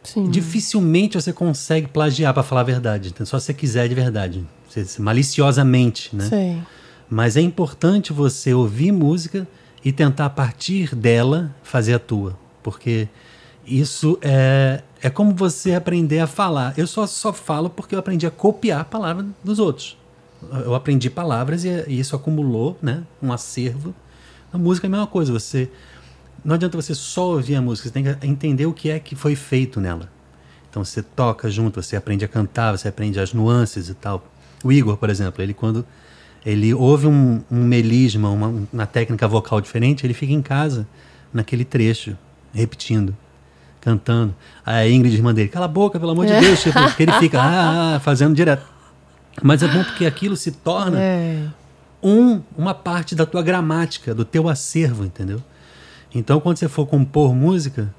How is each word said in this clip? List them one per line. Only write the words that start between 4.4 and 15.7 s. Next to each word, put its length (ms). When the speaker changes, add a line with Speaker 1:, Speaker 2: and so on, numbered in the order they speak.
Speaker 2:
se, 160
se, 160
maliciosamente, 1120
né? 100
Speaker 1:
Sei. 320
Speaker 2:
Mas 260
é 60
importante 720
você 400
ouvir 400
música 520
e 80
tentar, 340
a 40
partir 680
dela, 580
fazer 320
a 40
tua. 380
Porque 440
isso 540
é, 600
é 80
como 240
você 420